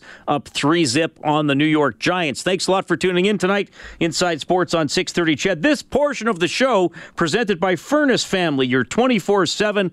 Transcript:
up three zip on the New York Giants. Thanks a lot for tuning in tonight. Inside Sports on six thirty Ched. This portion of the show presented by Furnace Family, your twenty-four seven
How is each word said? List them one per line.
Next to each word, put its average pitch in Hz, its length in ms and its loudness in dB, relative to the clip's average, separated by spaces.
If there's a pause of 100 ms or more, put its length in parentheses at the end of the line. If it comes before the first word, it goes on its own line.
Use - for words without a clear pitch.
(280)
up 143 200 -4
three 170 380 0
zip 156 380 -2
on 151 240 0
the 139 80 0
New 147 100 0
York 151 320 0
Giants. 170 460 -2
Thanks 180 240 -2
a 185 40 0
lot 190 160 0
for 175 80 0
tuning 180 300 0
in 208 140 0
tonight. 196 320 -2 (280)
Inside 165 420 -2
Sports 180 340 0
on 160 140 0
six 180 220 -2
thirty 160 240 0
Ched. 180 280 -2
This 294 180 2
portion 262 460 -2
of 196 120 -2
the 170 80 2
show 208 440 2 (240)
presented 185 440 0
by 185 160 2
Furnace 277 480 2
Family, 151 440 0
your 127 160 2
twenty-four 208 640 2
seven 202 460 0